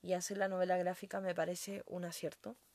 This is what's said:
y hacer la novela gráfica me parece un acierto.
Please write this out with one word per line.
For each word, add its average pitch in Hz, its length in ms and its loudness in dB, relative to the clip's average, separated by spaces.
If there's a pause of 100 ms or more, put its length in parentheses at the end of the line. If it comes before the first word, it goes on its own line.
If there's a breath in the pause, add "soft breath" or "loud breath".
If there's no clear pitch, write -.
y 180 80 2
hacer 180 240 -2
la 196 100 4
novela 185 300 4
gráfica 185 420 0
me 190 140 0
parece 180 540 -2
un 180 180 -4
acierto. 170 500 -6 (200)